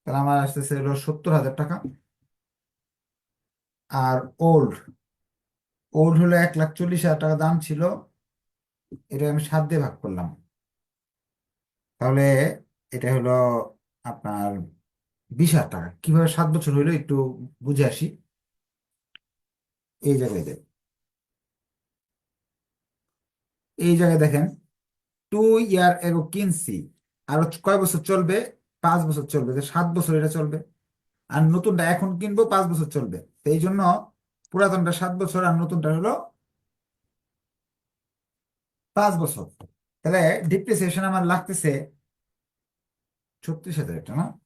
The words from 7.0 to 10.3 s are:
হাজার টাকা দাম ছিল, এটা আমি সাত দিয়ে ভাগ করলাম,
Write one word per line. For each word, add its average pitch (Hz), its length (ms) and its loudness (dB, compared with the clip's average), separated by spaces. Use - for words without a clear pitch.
হাজার 156 180 2
টাকা 156 200 2
দাম 165 120 2
ছিল, 156 140 -4
এটা 143 200 -2
আমি 151 160 0
সাত 156 200 0
দিয়ে 160 160 0
ভাগ - 80 -6
করলাম, 90 240 -6